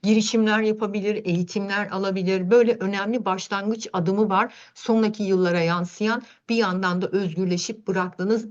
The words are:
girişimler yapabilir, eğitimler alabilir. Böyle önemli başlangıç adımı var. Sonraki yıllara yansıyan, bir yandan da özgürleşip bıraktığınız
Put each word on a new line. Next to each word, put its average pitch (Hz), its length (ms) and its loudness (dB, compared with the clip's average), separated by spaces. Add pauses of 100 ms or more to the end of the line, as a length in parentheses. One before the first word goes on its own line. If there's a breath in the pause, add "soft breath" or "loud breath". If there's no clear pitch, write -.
girişimler 214 580 4
yapabilir, 214 640 -2
eğitimler 196 640 -2
alabilir. 190 600 0
Böyle 233 220 6
önemli 202 520 -2
başlangıç 202 680 -4
adımı 190 360 2
var. 196 260 2 (200 loud breath)
Sonraki 220 480 0
yıllara 185 380 2
yansıyan, 175 640 -2 (260 loud breath)
bir 226 80 0
yandan 185 460 0
da - 60 -2
özgürleşip 185 800 -2
bıraktığınız 190 640 -2